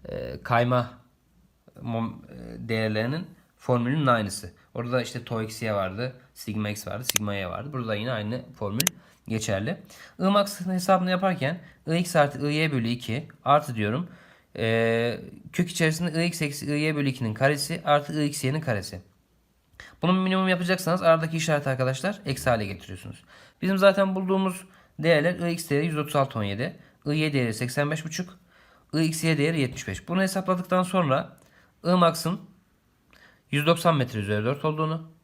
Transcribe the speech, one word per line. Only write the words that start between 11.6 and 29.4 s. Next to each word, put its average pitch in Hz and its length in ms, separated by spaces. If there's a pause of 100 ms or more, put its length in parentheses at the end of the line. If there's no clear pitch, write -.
I 160 100
x 175 200
artı 143 340
I 147 40
y 156 180
bölü 117 160
iki 120 400 (160)
artı 143 300
diyorum. 113 340 (480)
Ee, 113 640 (320)
kök 180 180
içerisinde 165 540
I 175 40
x 165 140
eksi 143 240
I 147 140
y 151 160
bölü 143 120
ikinin 123 260
karesi 139 500
artı 151 380
I 147 40
x 143 180
y'nin 139 160
karesi. 98 400 (1000)
Bunun 185 200
minimum 190 260
yapacaksanız 180 540
aradaki 165 340
işareti 156 320
arkadaşlar 131 580
eksi 131 240
hale 110 160
getiriyorsunuz. 98 580 (380)
Bizim 190 160
zaten 196 360
bulduğumuz 190 500 (340)
değerler 165 500
I 170 40
x 165 180
değeri 147 160
yüz 156 120
otuz 151 180
altı 135 220
on 110 40
yedi, 104 340 (300)
I 147 100
y 156 160
değeri 123 220
seksen 143 360
beş 156 140
buçuk, 180 340 (560)
I 160 100
x 160 200
y 160 140
değeri 156 220